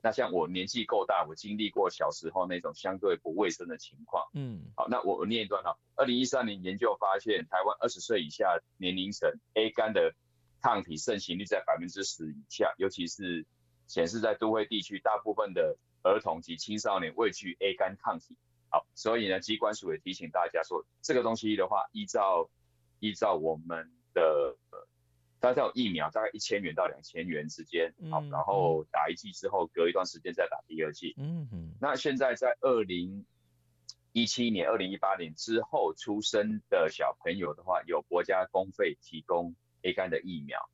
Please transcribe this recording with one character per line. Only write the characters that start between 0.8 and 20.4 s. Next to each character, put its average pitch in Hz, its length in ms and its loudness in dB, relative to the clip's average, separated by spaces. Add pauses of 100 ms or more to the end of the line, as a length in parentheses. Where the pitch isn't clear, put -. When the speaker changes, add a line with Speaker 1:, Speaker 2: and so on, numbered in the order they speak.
Speaker 1:
够 101 220 2
大， 90 200 2
我 80 60 -10
经 104 240 -8
历 104 140 0
过 95 180 2
小 - 220 0
时 - 180 -6
候 90 160 0
那 90 140 -4
种 73 160 -6
相 95 240 -4
对 92 180 2
不 82 160 -6
卫 95 160 2
生 85 180 -6
的 82 80 -8
情 - 300 -18
况。 - 300 -4
Speaker 2:
嗯。 120 260 -8 (160)
Speaker 1:
好， - 100 -2
那 123 140 0
我， 95 160 0
我 90 80 -2
念 110 180 0
一 98 40 -6
段 95 160 -2
哈。 87 120 -2 (200)
二 135 100 4
零 123 140 0
一 131 60 2
三 123 200 0
年 101 160 -6
研 95 160 -4
究 110 220 2
发 98 180 2
现， 98 300 0
台 92 160 0
湾 104 160 2
二 123 100 2
十 - 100 -8
岁 104 220 0
以 76 80 -6
下 90 300 2 (180)
年 92 180 -2
龄 95 160 -4
层 92 160 0 (280)
A 110 160 4
肝 110 220 0
的 85 200 4 (480)
抗 107 220 2
体 80 120 -10
盛 101 240 -2
行 - 200 -6
率 101 60 -6
在 95 200 0
百 - 120 2
分 87 100 -6
之 98 160 -6
十 80 280 -6
以 71 180 -14
下， - 280 0
尤 95 100 0
其 87 200 -4
是 87 400 -6 (400)
显 82 200 2
示 110 120 -2
在 107 160 2
都 110 160 2
会 110 140 4
地 104 160 -4
区， 95 180 -8
大 107 180 2
部 107 160 -2
分 101 200 -2
的 90 220 2 (280)
儿 98 160 6
童 82 200 -2
及 85 160 -10
青 107 220 -4
少 104 220 2
年 80 160 -2
畏 107 160 4
惧 90 280 -8
A 98 140 2
肝 98 240 -2
抗 90 220 -4
体。 - 180 -20 (320)
好， - 240 2
所 113 240 0
以 107 100 0
呢， 95 120 2
疾 107 180 -4
管 107 160 2
署 92 180 -6
也 78 60 -2
提 90 160 -8
醒 87 160 -10
大 87 200 2